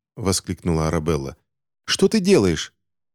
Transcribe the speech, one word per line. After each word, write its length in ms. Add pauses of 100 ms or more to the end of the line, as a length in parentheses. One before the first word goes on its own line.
(160)
воскликнула 720
Арабелла. 480 (480)
«Что 240
ты 120
делаешь?» 520 (420)